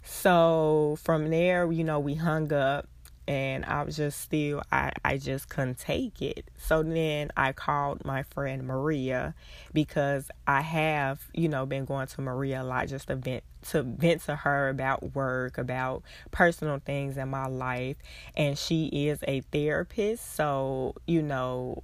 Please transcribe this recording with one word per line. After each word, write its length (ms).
So 960
from 300
there, 400
you 120
know, 160
we 140
hung 400
up, 340
and 380
I 160
was 160
just 240
still, 400
I, 200
I 140
just 320
couldn't 300
take 420
it. 260
So 240
then 520
I 180
called 520
my 160
friend 460
Maria, 680
because 560
I 160
have, 640
you 160
know, 160
been 200
going 200
to 160
Maria 400
a 20
lot 240
just 200
to 80
vent, 280
to 100
vent 440
to 100
her 340
about 460
work, 420
about 460
personal 480
things 400
in 120
my 180
life. 500
And 220
she 480
is 200
a 140
therapist, 960
so, 580
you 160
know 600